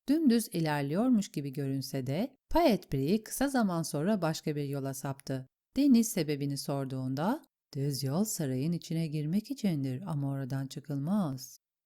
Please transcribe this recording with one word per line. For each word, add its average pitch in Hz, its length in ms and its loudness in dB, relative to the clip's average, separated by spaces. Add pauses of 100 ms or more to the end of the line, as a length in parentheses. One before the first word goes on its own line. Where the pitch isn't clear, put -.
dümdüz 262 440 4
ilerliyormuş 165 760 2
gibi 143 240 -6
görünse 135 540 -2
de 160 300 -2 (140)
Payet 294 400 4
Piri 151 340 2
kısa - 240 -2
zaman 202 340 2
sonra 170 400 0
başka 156 340 -2
bir 147 80 -2
yola 135 300 -4
saptı. 135 520 -6 (300)
Dany 262 280 8
sebebini 143 540 0
sorduğunda, 139 840 -2 (300)
"Düz 139 280 -2
yol 143 220 0
sarayın 143 480 -2
içine 165 340 -4
girmek 156 440 -2
içindir 151 560 -2
ama 139 240 -2
oradan 135 360 -4
çıkılmaz," 143 920 -4 (280)